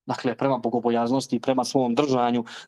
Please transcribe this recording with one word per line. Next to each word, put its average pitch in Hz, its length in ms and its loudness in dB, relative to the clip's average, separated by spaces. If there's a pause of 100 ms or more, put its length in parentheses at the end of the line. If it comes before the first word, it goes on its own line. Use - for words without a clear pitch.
dakle 123 300 -2
prema 135 220 0
bogobojaznosti, 117 840 0
prema 127 240 0
svom 123 320 0
držanju 120 500 2 (220)